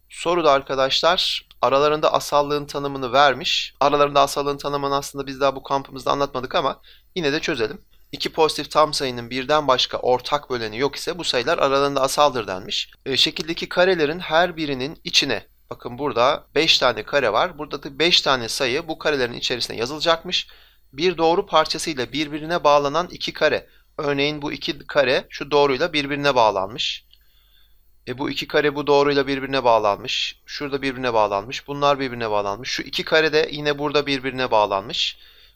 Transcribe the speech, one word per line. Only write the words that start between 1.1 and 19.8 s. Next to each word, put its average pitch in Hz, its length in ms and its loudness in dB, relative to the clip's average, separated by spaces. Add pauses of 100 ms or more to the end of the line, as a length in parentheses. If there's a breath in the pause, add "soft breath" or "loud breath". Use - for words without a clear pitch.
aralarında 147 520 2
asallığın 147 520 0
tanımını 139 480 -6
vermiş. 139 640 2
Aralarında 143 420 4
asallığın 143 360 0
tanımını 139 380 -4
aslında 139 320 -6
biz 131 120 -12
daha 135 160 2
bu 135 80 -12
kampımızda 135 480 -4
anlatmadık 139 440 -2
ama - 260 -2 (340 soft breath)
yine 147 180 0
de 151 60 0
çözelim. 127 420 -4 (300)
İki - 200 -6
pozitif 151 400 0
tam 151 220 4
sayının 123 360 -4
birden 135 380 0
başka 123 300 2
ortak 127 520 0
böleni 113 280 -4
yok 139 180 -2
ise 175 220 -8
bu 165 60 -10
sayılar 131 340 0
aralarında 139 440 2
asaldır 135 460 2
denmiş. 95 440 -6 (140)
E, 131 120 -2
şekildeki 165 520 -2
karelerin 175 500 2
her 170 380 2
birinin 143 460 -4
içine, 139 420 0 (240)
bakın 120 280 -12
burada 127 460 2 (120)
beş 156 220 4
tane 117 260 0
kare 127 300 0
var. 156 240 0
Burada 147 260 -10
da 139 160 -10
beş 170 220 4
tane 127 280 0
sayı 143 380 -2
bu 160 120 -8
karelerin 131 340 0
içerisine 120 440 -6
yazılacakmış. 160 680 -2 (460 soft breath)